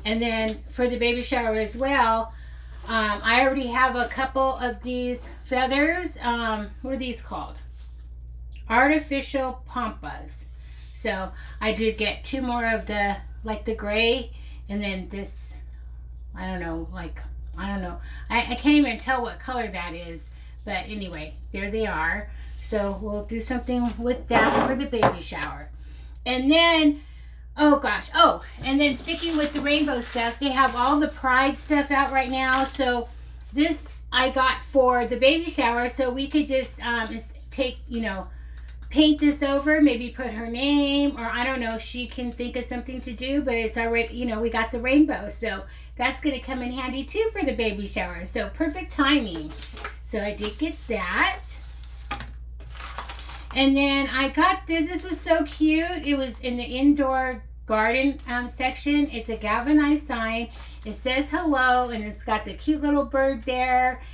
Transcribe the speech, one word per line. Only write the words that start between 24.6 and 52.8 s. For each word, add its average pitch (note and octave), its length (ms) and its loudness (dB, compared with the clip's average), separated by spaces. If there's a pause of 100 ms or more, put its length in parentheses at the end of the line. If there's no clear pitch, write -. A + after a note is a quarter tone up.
for C4 80 2
the C#4 120 -2
baby G#3+ 340 4
shower. - 480 -8 (560)
And B3+ 260 4
then, D#4+ 500 8 (540)
oh D4 220 8
gosh, - 380 -2
oh, E4 280 8 (200)
and C#4 180 4
then C#4+ 140 4
sticking E4 420 -2
with D4 160 0
the C#4+ 80 -2
rainbow D4 400 2
stuff, A#3 380 -2
they C#4 100 0
have B3+ 260 4
all C#4 240 4
the D4+ 80 4
Pride C4 520 2
stuff C#4+ 320 2
out C4+ 200 4
right C4 200 2
now. C4 340 2
So B3 420 0 (460)
this D#4 320 2 (260)
I B3+ 200 2
got B3+ 320 2
for B3 420 4
the A#3+ 120 -2
baby D#4+ 340 4
shower, A#3+ 380 2
so B3+ 220 0
we C4+ 160 -2
could D4 200 2
just, C4 360 -2
um, A3+ 300 -2
is-, A3 200 -10 (180)
take, B3+ 260 -2 (100)
you A#3 140 -4
know, F#3+ 280 -4 (600)
paint D4+ 300 8
this D4 240 4
over, C#4+ 360 4
maybe B3 300 6
put A3+ 220 -6
her A3+ 160 -6
name, C#4+ 720 2
or A3+ 60 -4
I A#3+ 180 0
don't C4 160 0
know, A3+ 180 -2
she B3 300 -8
can B3 240 -6
think A#3+ 240 -6
of A#3+ 100 -4
something B3 360 -8
to B3 120 -8
do, C4+ 300 0
but B3+ 100 2
it's A3+ 240 0
already, A#3 380 0
you A#3+ 100 -4
know, A3 140 -2
we A#3 100 0
got F3 220 0
the A#3+ 80 -4
rainbow. B3+ 500 4
So G3+ 360 -6 (320)
that's C4 220 0
gonna C4 200 0
come B3+ 240 -6
in B3 80 -4
handy B3+ 320 -4
too A4 280 0
for G4 140 -2
the B3+ 80 2
baby G#3 320 0
shower. F3+ 400 -6
So G3+ 300 -4
perfect D#4+ 360 -2
timing. G#3+ 600 2 (520)
So G#3 200 -4
I G#3 100 -2
did G#3 240 -4
get D#4+ 180 -2 (120)
that. A3+ 560 0 (2000)